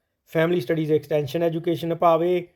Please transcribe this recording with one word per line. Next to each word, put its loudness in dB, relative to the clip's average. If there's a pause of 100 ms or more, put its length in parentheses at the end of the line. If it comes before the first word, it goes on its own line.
(280)
ਫੈਮਿਲੀ 0
ਸਟੱਡੀਜ਼ -2
ਐਕਸਟੈਂਸ਼ਨ -2
ਐਜੂਕੇਸ਼ਨ, -2
ਭਾਵੇਂ 2 (120)